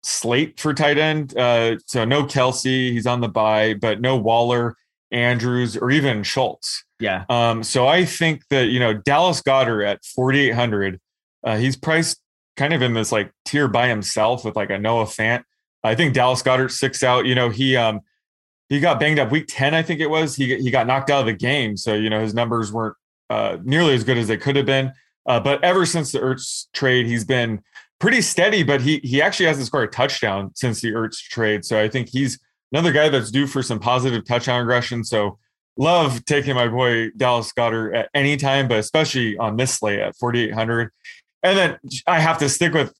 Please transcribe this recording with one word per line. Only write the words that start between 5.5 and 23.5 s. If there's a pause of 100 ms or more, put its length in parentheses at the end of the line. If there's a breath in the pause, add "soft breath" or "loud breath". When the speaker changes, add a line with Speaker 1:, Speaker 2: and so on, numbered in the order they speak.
Speaker 1:
or
even
Schultz. (140)
Speaker 2:
Yeah.
Speaker 1:
Um,
so
I
think
that,
you
know,
Dallas
Goedert
at
forty-eight
hundred, (440)
uh,
he's
priced (340)
kind
of
in
this,
like, (140)
tier
by
himself
with,
like,
a
Noah
Fant. (400)
I
think
Dallas
Goedert
sticks
out.
You
know,
he,
um, (720)
he
got
banged
up
week
ten,
I
think
it
was.
He,
he
got
knocked
out
of
the
game.
So,
you
know,
his
numbers
weren't, (340)
uh,